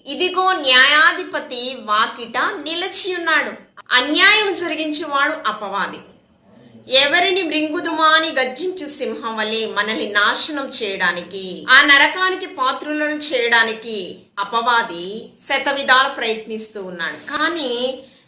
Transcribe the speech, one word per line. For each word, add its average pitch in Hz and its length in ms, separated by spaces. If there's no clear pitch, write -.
ఇదిగో 359 440
న్యాయాధిపతి 277 1300
వాకిట 226 560
నిలిచి 349 800
ఉన్నాడు." 311 360
అన్యాయం 359 640
జరిగించేవాడు 302 800
అపవాది. 196 500
ఎవరిని 349 540
మృంగుదుమా 311 640
అని 320 240
గర్జించు 294 560
సింహం 226 500
వలె 220 280
మనల్ని 208 440
నాశనం 247 600
చేయడానికి, 180 840
ఆ 262 120
నరకానికి 311 640
పాత్రులను 294 680
చేయడానికి 226 1040
అపవాది 220 880
శతవిధాలు 269 680
ప్రయత్నిస్తూ 220 720
ఉన్నాడు. 175 540
కానీ 262 680